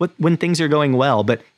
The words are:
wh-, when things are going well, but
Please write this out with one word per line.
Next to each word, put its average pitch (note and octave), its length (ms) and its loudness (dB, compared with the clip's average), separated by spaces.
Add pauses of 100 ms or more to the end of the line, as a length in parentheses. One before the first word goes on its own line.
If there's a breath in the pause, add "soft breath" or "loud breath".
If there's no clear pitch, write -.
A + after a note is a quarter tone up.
wh-, F3 180 -6
when E3 160 2
things E3+ 240 -2
are E3 80 -2
going D3 260 0
well, B2+ 300 2
but A2+ 180 -2 (160)